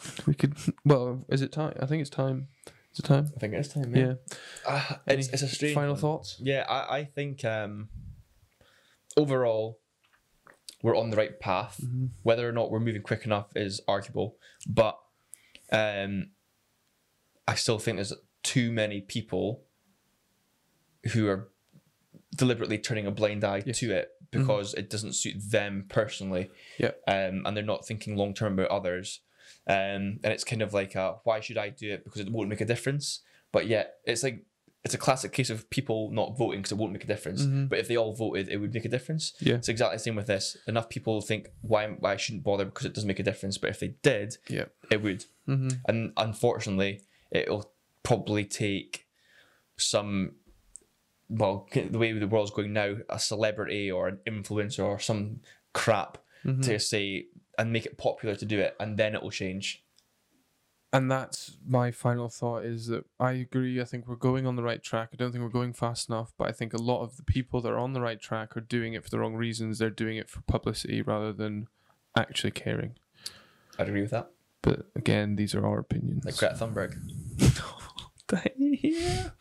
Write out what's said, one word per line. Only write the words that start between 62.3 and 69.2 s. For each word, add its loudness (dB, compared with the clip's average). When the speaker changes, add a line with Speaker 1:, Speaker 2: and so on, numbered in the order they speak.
Speaker 1:
is -6
that -2
I 2
agree. -2
I -2
think -8
we're -8
going 2
on 0
the -2
right -2
track. -4
I -16
don't -2
think -2
we're -2
going 0
fast -4
enough, -4
but 0
I -4
think -6
a -2
lot 2
of -8
the -20
people 2
that -2
are 0
on 0
the -2
right -2
track -6
are -4
doing -2
it -8
for -14
the -2
wrong 0